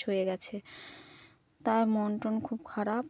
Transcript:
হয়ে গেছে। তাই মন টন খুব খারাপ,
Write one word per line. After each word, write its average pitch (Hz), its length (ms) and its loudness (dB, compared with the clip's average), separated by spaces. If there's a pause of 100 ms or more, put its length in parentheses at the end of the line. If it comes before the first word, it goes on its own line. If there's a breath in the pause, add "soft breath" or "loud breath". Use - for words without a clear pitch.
হয়ে 196 180 2
গেছে। 190 360 -4 (1040 loud breath)
তাই 226 200 4
মন 214 340 2
টন 220 220 0
খুব 226 260 -4
খারাপ, 214 440 -2